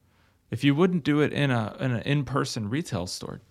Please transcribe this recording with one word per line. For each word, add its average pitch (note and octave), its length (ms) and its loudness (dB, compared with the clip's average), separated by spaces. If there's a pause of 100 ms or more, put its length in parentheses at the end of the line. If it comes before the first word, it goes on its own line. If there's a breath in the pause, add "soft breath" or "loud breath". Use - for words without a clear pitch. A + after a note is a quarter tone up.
(500)
If - 120 -4
you C#3 140 4
wouldn't F3+ 260 4
do D3 180 2
it C#3+ 120 2
in C#3+ 180 2
a, A2+ 300 0
in C3 100 0
an A2+ 120 -2
in-person C3 680 -2
retail A2+ 380 -4
store, - 320 -10 (100)